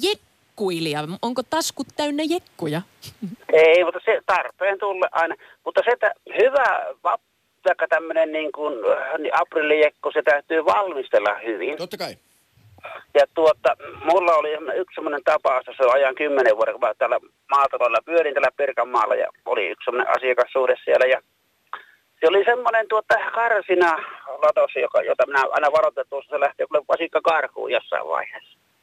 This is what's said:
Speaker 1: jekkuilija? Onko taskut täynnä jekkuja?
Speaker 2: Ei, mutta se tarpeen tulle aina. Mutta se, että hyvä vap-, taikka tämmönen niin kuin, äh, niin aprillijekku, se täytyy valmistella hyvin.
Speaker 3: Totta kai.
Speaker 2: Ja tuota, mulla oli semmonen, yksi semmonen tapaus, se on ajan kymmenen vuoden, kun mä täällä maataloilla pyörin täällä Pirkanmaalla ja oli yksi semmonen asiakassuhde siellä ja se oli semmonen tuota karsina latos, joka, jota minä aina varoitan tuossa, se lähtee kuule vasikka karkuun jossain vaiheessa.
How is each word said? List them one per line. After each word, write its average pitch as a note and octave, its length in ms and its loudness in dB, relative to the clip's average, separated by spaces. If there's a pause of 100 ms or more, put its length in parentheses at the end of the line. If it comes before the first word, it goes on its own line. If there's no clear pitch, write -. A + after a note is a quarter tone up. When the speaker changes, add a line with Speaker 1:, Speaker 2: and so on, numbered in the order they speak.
Speaker 1:
jekkuilija? E3 1040 -6 (140)
Onko B3+ 200 -4
taskut D#4 440 -6 (100)
täynnä D4 320 -4
jekkuja? F3 540 -6 (720)
Speaker 2:
Ei, D#3+ 320 6
mutta E3 200 -4
se A3 220 0
tarpeen F#3 520 -2
tulle F#3+ 340 -2
aina. E3 220 0 (300)
Mutta E3+ 200 0
se, A3+ 60 2
että - 200 0 (320)
hyvä B3 440 2 (180)
vap-, F#3 180 -2 (400)
taikka E3+ 260 0
tämmönen D#3+ 440 0
niin D#3 200 -4
kuin, D3 220 -6
äh, C#3+ 440 -2
niin C#3+ 220 -2
aprillijekku, D3+ 720 0
se D#3 100 -2
täytyy D3+ 420 0
valmistella C3+ 720 0 (120)
hyvin. A2+ 300 -6
Speaker 3:
Totta F3+ 200 -12
kai. E3+ 200 -10 (1000)
Speaker 2:
Ja C#3+ 100 6 (100)
tuota, D#3 420 2 (280)
mulla E3+ 300 4
oli D3+ 200 0
semmonen, D#3 260 -6
yksi F#3 140 -8
semmonen D3+ 300 -6
tapaus, C#3 400 0 (120)
se C3+ 100 2
on A#2+ 80 6
ajan C3 200 2
kymmenen C3+ 420 2
vuoden, A2 180 0
kun A2+ 60 -14
mä A2+ 180 0
täällä B2 200 0 (320)
maataloilla B2 540 2
pyörin D#3+ 300 0
täällä C3+ 220 2
Pirkanmaalla A#2+ 580 0
ja A2+ 140 -2 (180)
oli G2 220 -2
yksi - 160 -10
semmonen A#2+ 320 -2
asiakassuhde B2 580 0 (100)
siellä B2+ 220 4
ja C3 120 2 (1000)
se D#3+ 80 2
oli F#3+ 160 4
semmonen A#3 440 0
tuota A3 260 0 (200)
karsina F#3+ 560 2 (540)
latos, D3+ 260 2 (140)
joka, - 180 -2
jota - 240 0
minä C#3 240 0
aina D3 260 0
varoitan D3+ 340 0
tuossa, C#3 200 -10
se D3 100 -4
lähtee C#3+ 260 -2
kuule D3+ 220 -2
vasikka D#3 320 -2
karkuun C3 520 -2
jossain - 360 -4
vaiheessa. - 480 -8 (260)